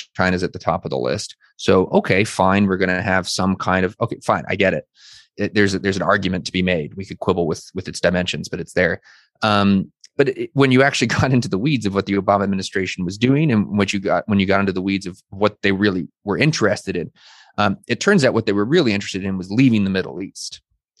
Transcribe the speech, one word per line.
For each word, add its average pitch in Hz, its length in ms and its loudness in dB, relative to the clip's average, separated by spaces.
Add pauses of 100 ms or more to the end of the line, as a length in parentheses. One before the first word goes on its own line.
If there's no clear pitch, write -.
(160)
China's 90 280 0
at 82 80 -4
the - 80 -16
top - 260 -2
of 82 60 -8
the 67 60 -2
list. 64 380 -4 (200)
So, 92 320 2
okay, 107 360 2
fine, 98 440 2
we're 95 100 0
gonna 92 240 0
have 92 260 0
some 95 280 0
kind 92 300 0
of, 98 160 -6
okay, - 200 -4
fine, 92 280 -2
I 95 60 -4
get 95 180 2
it. 76 120 -4 (520)
It, 101 160 -4
there's 101 200 2
a, 95 60 -4
there's 95 180 -2
an 92 60 -4
argument 92 420 -2
to - 60 -12
be 92 100 0
made. 90 340 -2
We 98 100 -12
could - 140 -14
quibble 85 280 0
with, - 260 -6
with 92 140 -10
its 78 140 -12
dimensions, 90 480 -2
but 90 100 -8
it's 82 140 -14
there. 90 280 0 (400)
Um, 101 500 2 (260)
but 139 120 2
it, 120 240 -6
when 135 180 4
you 127 120 6
actually 139 240 0
<laughs> - 120 0
got 139 120 2
into 123 160 2
the 98 100 -2
weeds 120 280 -2
of 98 80 -2
what 98 120 0
the 98 80 -2
Obama 98 300 2
administration 95 640 -4
was 98 120 -6
doing, 135 340 2
and 104 260 0
what 101 160 0
you 104 60 -4
got, 90 280 -2
when 101 120 2
you 95 60 2
got 98 140 2
into 98 140 0
the 92 80 -4
weeds 98 240 -2
of 90 240 -14
what 104 320 -2
they 98 100 2
really 95 360 0 (160)
were 98 140 -2
interested 104 580 0
in, 87 160 -6 (460)
um, 101 200 0 (100)
it 120 120 -2
turns 196 240 4
out 117 100 4
what 110 120 0
they 104 80 0
were 101 100 0
really 131 300 2
interested 98 320 -6
in 95 120 -4
was 92 140 -10
leaving 113 320 4
the 95 60 0
Middle 90 320 -4
East, - 400 -14 (380)